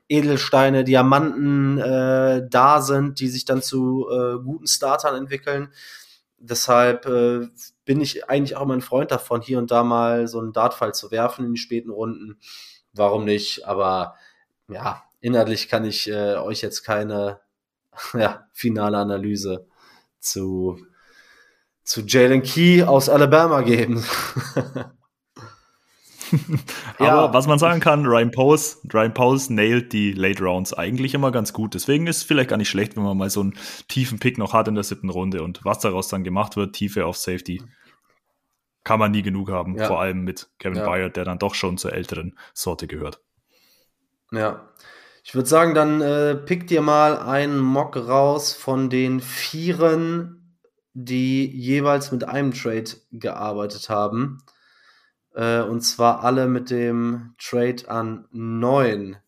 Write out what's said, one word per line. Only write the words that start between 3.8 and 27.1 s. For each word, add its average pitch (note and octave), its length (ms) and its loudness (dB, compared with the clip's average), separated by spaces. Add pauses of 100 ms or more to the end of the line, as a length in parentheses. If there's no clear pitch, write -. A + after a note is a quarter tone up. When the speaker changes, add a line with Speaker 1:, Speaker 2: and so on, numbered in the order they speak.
Speaker 1:
äh, B2 340 -2
guten D3+ 220 -10
Startern C#3+ 500 0
entwickeln. C#3 560 -6 (640)
Deshalb, A#2+ 680 2
äh, A#2+ 420 0 (380)
bin C#3 160 2
ich - 260 -6
eigentlich C#3 260 0
auch C3+ 80 -6
immer C#3 120 0
ein B2+ 80 -2
Freund - 280 -2
davon, A#2+ 300 -2
hier B2+ 160 -4
und A#2+ 140 -2
da A#2+ 120 4
mal A#2 460 2
so A#2 120 -8
einen A2 120 -8
Dartfall A2 400 0
zu G2+ 180 -10
werfen A#2+ 360 -2
in A#2+ 80 -4
die A#2 40 -4
späten A#2 300 -8
Runden. G#2+ 480 -8 (560)
Warum G#2 320 2
nicht? - 420 -2
Aber F#2+ 500 -2 (520)
ja, G#2+ 340 -10 (180)
inhaltlich A2+ 480 0
kann A2 180 -2
ich, G#2 240 -6
äh, G#2 260 -2
euch G#2+ 240 -6
jetzt G#2 220 -10
keine, G#2 580 -4 (520)
<laughs> - 200 -14
ja, G#2+ 400 -2
finale G#2 460 -2
Analyse G2+ 680 -4 (520)
zu, F#2 640 -6 (960)
zu - 200 -6
Jalen B2+ 400 6
Key F3 400 6
aus C#3 260 4
Alabama D3 540 6
geben. A#2 420 2 (500)
<laughs> - 300 -6 (2250)
Speaker 2:
Aber C3+ 80 4
Speaker 1:
Ja. D#3 260 6